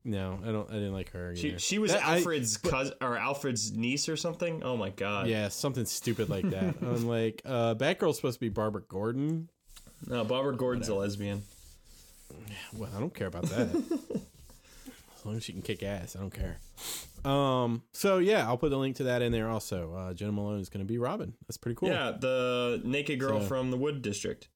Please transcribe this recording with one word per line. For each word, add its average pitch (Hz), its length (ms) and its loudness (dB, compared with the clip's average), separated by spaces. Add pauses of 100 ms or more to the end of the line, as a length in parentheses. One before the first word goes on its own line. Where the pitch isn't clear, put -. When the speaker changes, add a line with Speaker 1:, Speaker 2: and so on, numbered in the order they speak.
Speaker 1:
No, 95 380 -2
I 113 100 -4
don't, 107 180 -2
I 110 40 -8
didn't 101 200 -2
like 95 160 -4
her 87 260 -6
Speaker 2:
She, 87 120 -2
Speaker 1:
either. - 100 -4
Speaker 2:
she - 200 0
was 208 140 4
Speaker 1:
That, 190 140 4
I, 160 120 6
Speaker 2:
Alfred's 156 380 2
Speaker 1:
but 180 140 0
Speaker 2:
cous-, 135 220 0 (100)
or 120 160 0
Alfred's 117 540 -2
niece 120 360 0
or 160 80 0
something. 165 480 -2
Oh 127 120 0
my 101 140 0
God. 101 360 -2
Speaker 1:
Yeah, 107 220 2
something 127 360 -2
stupid 113 460 0
like 98 200 2
that. 95 280 2
Speaker 2:
<laughs> - 40 -4
Speaker 1:
I'm 120 240 2
like, 113 380 0
uh, 117 300 2
Batgirl's 151 420 2
supposed 131 200 0
to - 40 -8
be 117 80 0
Barbara 107 400 0
Gordon. 139 600 -2 (560)
Speaker 2:
No, 120 180 0
Barbara 127 320 2
Gordon's 123 320 0
Speaker 1:
Whatever. 101 100 2
Speaker 2:
a 98 40 2
lesbian. 101 400 -2 (1300)
Speaker 1:
Well, 110 220 -6
I 101 40 -4
don't 151 120 -2
care 101 140 -4
about 87 200 -4
that. 226 220 2
Speaker 2:
<laughs> - 540 -2 (960)
Speaker 1:
As - 80 -12
long 107 100 -4
as 113 80 -4
she - 80 -10
can 92 100 -8
kick 104 200 -4
ass, 98 340 -4
I 95 40 -8
don't 98 120 -6
care. - 260 -4 (720)
Um, 127 520 4 (100)
so 196 260 4
yeah, 185 280 6
I'll 120 100 2
put 147 140 2
the 139 80 4
link 135 180 0
to 143 80 -2
that 123 160 4
in 120 120 4
there 110 180 2
also. 92 420 -2
Uh, 92 220 -6
Jenna 101 180 -2
Malone 104 280 -2
is 92 80 -6
gonna 98 160 -4
be 113 120 -2
Robin. 135 380 -2 (120)
That's - 100 -10
pretty 120 180 -2
cool. 185 140 2
Speaker 2:
Yeah, 151 300 2
the 123 680 2
naked 139 340 0
girl 110 220 2
Speaker 1:
So 101 60 0
Speaker 2:
from 131 260 0
the 127 40 0
Wood 143 240 0
District. - 560 -4